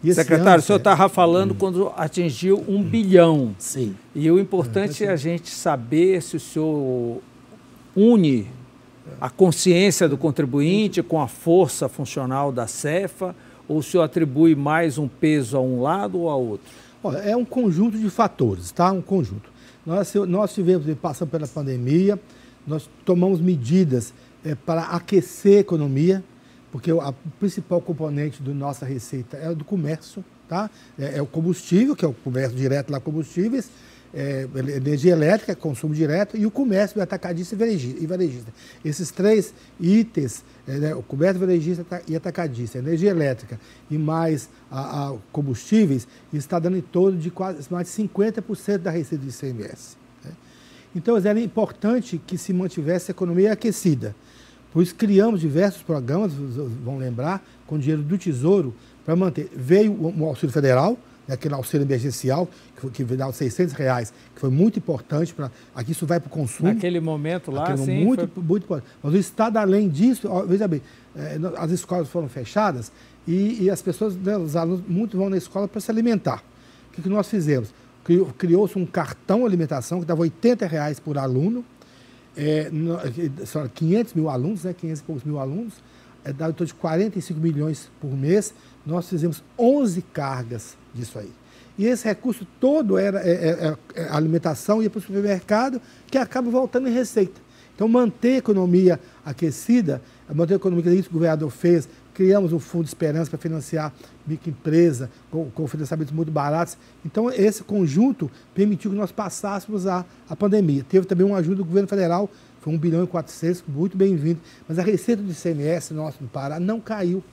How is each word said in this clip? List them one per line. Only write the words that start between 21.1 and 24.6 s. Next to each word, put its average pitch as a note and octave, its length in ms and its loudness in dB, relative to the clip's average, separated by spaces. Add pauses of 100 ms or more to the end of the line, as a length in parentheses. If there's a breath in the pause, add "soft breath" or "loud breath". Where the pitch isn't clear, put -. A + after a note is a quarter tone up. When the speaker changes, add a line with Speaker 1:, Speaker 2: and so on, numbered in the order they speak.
Speaker 1:
pela D3+ 160 -4
pandemia, D3 680 0 (480 soft breath)
nós D3+ 240 -8 (160)
tomamos F3+ 360 4
medidas, D3+ 720 2 (300 soft breath)
é, D#3 100 -4
para E3 280 -4